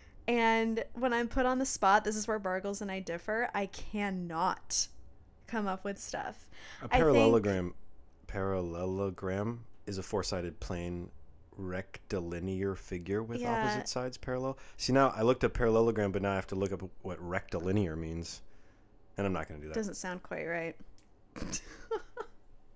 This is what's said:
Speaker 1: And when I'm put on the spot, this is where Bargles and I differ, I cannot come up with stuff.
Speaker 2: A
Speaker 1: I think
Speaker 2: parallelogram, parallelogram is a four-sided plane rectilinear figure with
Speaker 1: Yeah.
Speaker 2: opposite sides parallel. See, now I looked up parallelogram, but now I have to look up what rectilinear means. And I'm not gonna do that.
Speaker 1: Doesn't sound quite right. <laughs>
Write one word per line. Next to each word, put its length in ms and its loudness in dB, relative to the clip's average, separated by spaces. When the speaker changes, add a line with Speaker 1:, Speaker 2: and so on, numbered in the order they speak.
Speaker 1:
And 640 4
when 200 2
I'm 140 2
put 200 4
on 100 4
the 80 2
spot, 380 6
this 120 0
is 120 -2
where 120 0
Bargles 420 -2
and 100 -4
I 80 -4
differ, 560 -2
I 100 0
cannot 1200 -2
come 200 -2
up 160 -2
with 140 -4
stuff. 500 -6
Speaker 2:
A 40 -8
Speaker 1:
I 20 -8
think 60 -12
Speaker 2:
parallelogram, 800 6
parallelogram 1400 -2
is 100 -4
a 60 -4
four-sided 560 -2
plane 500 -4
rectilinear 1160 -4
figure 480 -4
with 180 -6
Speaker 1:
Yeah. 220 0
Speaker 2:
opposite 260 -2
sides 280 -4
parallel. 420 -4
See, 160 2
now 240 8
I 60 2
looked 200 6
up 100 4
parallelogram, 580 6
but 100 0
now 100 4
I 40 2
have 120 -2
to 80 -6
look 160 0
up 120 -4
what 180 -6
rectilinear 760 0
means. 460 -6
And 80 0
I'm 80 2
not 160 -2
gonna 100 -10
do 100 -10
that. 60 -8
Speaker 1:
Doesn't 200 -4
sound 260 -6
quite 240 -6
right. 300 -4
<laughs> 260 -6